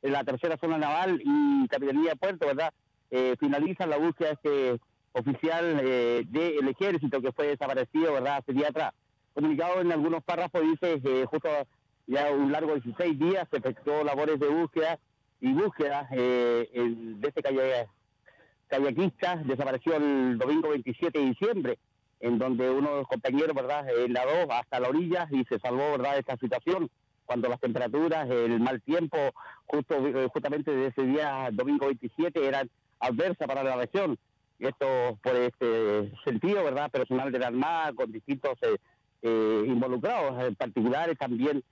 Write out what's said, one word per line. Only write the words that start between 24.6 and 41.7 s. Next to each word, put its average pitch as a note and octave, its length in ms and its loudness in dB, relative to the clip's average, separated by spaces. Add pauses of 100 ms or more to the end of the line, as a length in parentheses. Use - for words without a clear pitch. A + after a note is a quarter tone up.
la B2 100 0
orilla E3+ 420 0
y C3 140 2
se A#2+ 120 -2
salvó, C3 360 0
¿verdad?, C#3 200 0
de C#3+ 60 2
esta B2+ 180 -6
situación, D3+ 500 -2 (380)
cuando B2 240 -2
las A#2+ 100 -4
temperaturas, C3 680 -2
el A#2 320 0
mal B2 200 -2
tiempo, E3 360 -2 (480)
justo, D3 300 -2 (120)
eh, C3 240 0
justamente D3 400 -2
de C3+ 160 0
ese C3 160 -2
día, C3+ 480 0
domingo C#3 360 0
veintisiete, C#3 600 -2
eran C3+ 220 -2 (320)
adversas D3 440 -2
para C3+ 180 -4
la C3 120 0
región. C3 420 -2 (400)
Y A#2+ 80 -8
esto B2+ 560 0
por B2+ 140 2
este A2+ 800 0 (100)
sentido, E3+ 400 0
¿verdad? C#3+ 260 -2
Personal B2+ 400 -2
de B2+ 100 -2
la B2 80 -2
Armada, D3+ 440 -2
con A2+ 220 -4
distintos, C3 480 -4
eh, A2 160 2 (460)
eh, A2 440 2
involucrados, B2+ 760 0
eh, B2 140 -2
particulares B2+ 600 0
también C3 540 -2